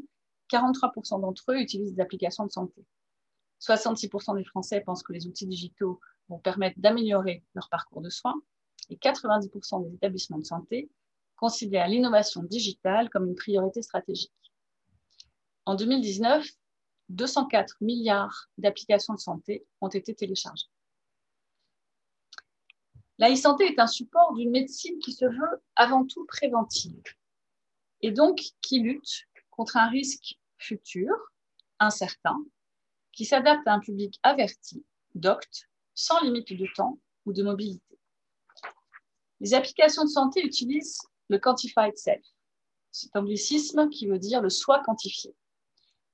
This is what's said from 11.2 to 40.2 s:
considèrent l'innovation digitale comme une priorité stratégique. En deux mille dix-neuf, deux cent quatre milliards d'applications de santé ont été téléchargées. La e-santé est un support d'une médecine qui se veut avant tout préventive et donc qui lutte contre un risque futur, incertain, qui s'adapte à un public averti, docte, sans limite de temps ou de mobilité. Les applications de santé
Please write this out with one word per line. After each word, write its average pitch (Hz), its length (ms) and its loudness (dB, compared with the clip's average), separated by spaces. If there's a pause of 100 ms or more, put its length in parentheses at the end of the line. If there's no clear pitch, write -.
considèrent 196 520 0
l'innovation 214 560 2
digitale 208 680 -2
comme 185 180 -2
une 180 80 -4
priorité 190 460 -2
stratégique. 185 500 -8 (1300)
En 196 100 -2
deux 202 100 -2
mille 262 160 2
dix-neuf, 233 460 2 (640)
deux 190 180 -6
cent 269 180 0
quatre - 360 0
milliards 214 760 -2
d'applications 202 560 0
de 196 60 -8
santé 175 460 -8 (160)
ont 190 80 -4
été 196 260 -6
téléchargées. 185 540 -8 (2500)
La 233 140 8
e-santé 285 340 6
est 330 140 2
un 233 80 6
support 320 460 4
d'une 233 180 -2
médecine 269 480 -2
qui 254 140 -10
se - 120 -2
veut 269 380 -2 (120)
avant 262 300 6
tout 349 200 -10
préventive - 800 -4 (960)
et 220 100 -2
donc 302 300 4 (200)
qui 262 180 0
lutte 247 460 -4 (240)
contre - 280 -4
un 226 100 6
risque 269 500 -4 (200)
futur, 214 560 -4 (640)
incertain, 208 580 0 (760)
qui 220 120 -8
s'adapte 294 420 4
à 214 60 6
un 208 60 4
public 202 420 -8
averti, - 640 2 (300)
docte, - 540 -2 (240)
sans - 280 2
limite 240 300 -2
de 190 240 -4
temps 240 240 -2 (260)
ou 202 80 -4
de 190 80 -2
mobilité. 202 580 -6 (1400)
Les 202 140 -4
applications 302 500 6
de 302 60 4
santé 294 360 2